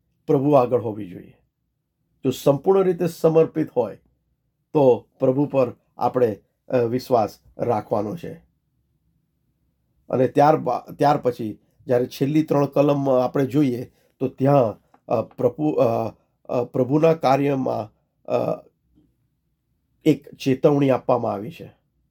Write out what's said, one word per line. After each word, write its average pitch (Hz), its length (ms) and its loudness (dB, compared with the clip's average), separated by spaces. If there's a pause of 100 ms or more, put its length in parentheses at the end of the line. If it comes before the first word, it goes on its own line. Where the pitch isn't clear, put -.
(260)
પ્રભુ 143 240 0
આગળ 123 300 4
હોવી 107 280 -8
જોઈએ. 87 280 -18 (880)
જો 131 60 -2
સંપૂર્ણ 147 520 2
રીતે 180 240 -2
સમર્પિત 160 680 0
હોય 104 200 -2 (800)
તો 127 320 4 (120)
પ્રભુ 135 280 0
પર 131 260 0 (240)
આપણે, 123 400 0 (320)
અ, 131 80 -2
વિશ્વાસ 120 640 -2 (200)
રાખવાનો 107 580 -4
છે. 82 300 -16 (1600)
અને 123 200 0
ત્યાર 143 280 4
બા-, - 420 -6
ત્યાર 143 180 2
પછી 117 420 -6 (280)
જ્યારે 123 200 0
છેલ્લી 151 360 -2
ત્રણ 143 240 0
કલમ 143 440 0
આપણે 127 360 0
જોઈએ 127 460 -2 (280)
તો 127 80 -2
ત્યાં, 131 520 0 (280)
અ, 113 140 -2
પ્રભુ, 139 480 -4
અ, 117 420 0 (320)
અ, 123 200 -4
પ્રભુના 143 500 0
કાર્યમાં, 131 840 -2 (340)
અ, 117 340 -4 (1400)
એક 147 300 0
ચેતવણી 139 560 0
આપવામાં 120 420 0
આવી 104 180 -8
છે. - 220 -18 (380)